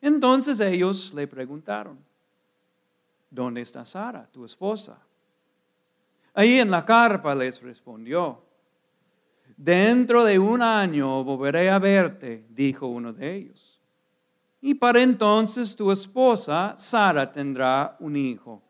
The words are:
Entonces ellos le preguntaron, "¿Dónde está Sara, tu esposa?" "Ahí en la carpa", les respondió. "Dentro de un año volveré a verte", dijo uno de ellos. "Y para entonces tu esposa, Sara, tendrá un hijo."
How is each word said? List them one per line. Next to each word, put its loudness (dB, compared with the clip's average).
Entonces 2
ellos -2
le -8
preguntaron, -12
"¿Dónde -8
está -16
Sara, -14
tu -20
esposa?" -10
"Ahí 4
en 2
la 0
carpa", 2
les -6
respondió. -8
"Dentro 4
de 4
un 2
año 0
volveré -2
a 4
verte", 0
dijo -4
uno -10
de -10
ellos. -18
"Y -2
para 4
entonces 0
tu 0
esposa, 0
Sara, 0
tendrá -2
un -8
hijo." -8